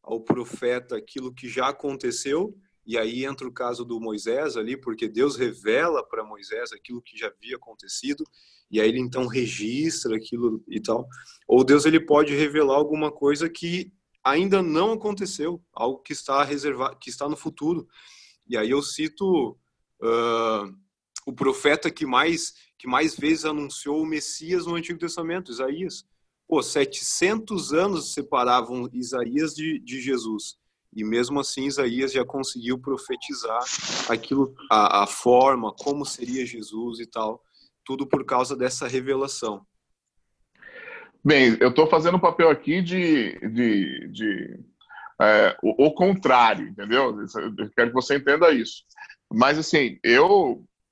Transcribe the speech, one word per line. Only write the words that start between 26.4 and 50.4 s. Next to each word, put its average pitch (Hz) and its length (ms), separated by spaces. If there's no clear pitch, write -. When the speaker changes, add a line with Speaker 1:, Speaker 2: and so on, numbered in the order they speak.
Speaker 1:
Pô, 151 140
setecentos 175 1120
anos 175 400
separavam 123 800
Isaías 127 600
de, 156 260
de 123 220
Jesus. 110 560
E 107 100
mesmo 123 360
assim, 135 260
Isaías 135 480
já 127 120
conseguiu 127 540
profetizar 123 840
aquilo, 131 460
a, 104 320
a 101 40
forma, 123 680
como 143 320
seria 127 400
Jesus 117 540
e 117 60
tal. 113 380
Tudo 135 220
por 135 180
causa 127 300
dessa 127 320
revelação. 131 800
Speaker 2:
Bem, 131 320
eu 123 140
tô 156 140
fazendo 170 280
um 175 60
papel 170 280
aqui 156 320
de, 170 560
de, 107 580
de, - 520
é, 107 400
o, 117 260
o 151 60
contrário, 123 760
entendeu? 107 500
Eu 107 180
quero 120 140
que 117 40
você 131 220
entenda 143 340
isso. 120 360
Mas, 131 280
assim, 151 440
eu, 139 600